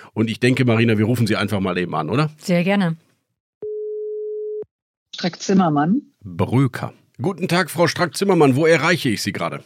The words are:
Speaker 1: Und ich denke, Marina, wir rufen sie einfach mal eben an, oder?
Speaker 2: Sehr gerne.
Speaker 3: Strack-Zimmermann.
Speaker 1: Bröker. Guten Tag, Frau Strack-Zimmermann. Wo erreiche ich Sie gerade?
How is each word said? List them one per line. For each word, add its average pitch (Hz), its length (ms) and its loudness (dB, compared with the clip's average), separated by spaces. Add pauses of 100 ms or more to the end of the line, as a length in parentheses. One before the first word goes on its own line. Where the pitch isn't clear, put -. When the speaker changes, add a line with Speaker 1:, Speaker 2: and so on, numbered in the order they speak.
(140)
Speaker 1:
Und 113 160 0
ich 107 100 -6
denke, 127 260 2
Marina, 113 320 2
wir 107 80 2
rufen 120 220 2
sie 104 80 0
einfach 101 240 -2
mal 92 180 0
eben 85 180 -4
an, 78 140 -2
oder? 151 280 0
Speaker 2:
Sehr 175 260 0
gerne. 185 340 0 (2250)
Speaker 3:
Strack-Zimmermann. 180 840 0 (200)
Speaker 1:
Bröker. 104 720 -2 (280)
Guten 170 280 -4
Tag, 175 200 0
Frau 165 180 2
Strack-Zimmermann. 165 680 2
Wo 156 100 2
erreiche 160 440 2
ich 101 120 -2
Sie 98 120 -4
gerade? 76 320 -6